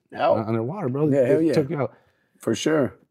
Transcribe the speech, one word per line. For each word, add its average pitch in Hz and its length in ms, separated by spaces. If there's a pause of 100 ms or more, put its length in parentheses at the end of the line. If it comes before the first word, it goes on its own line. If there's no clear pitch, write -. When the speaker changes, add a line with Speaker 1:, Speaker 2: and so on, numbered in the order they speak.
(160)
Speaker 1:
Out. 135 220
Speaker 2:
un-, 110 100
underwater, 117 420
bro. 143 200
Speaker 1:
Yeah, 139 100
Speaker 2:
It 123 80
Speaker 1:
hell 151 140
yeah. 160 120
Speaker 2:
took 139 160
you 156 120
out. 120 120 (460)
Speaker 1:
For - 160
sure. 147 400 (160)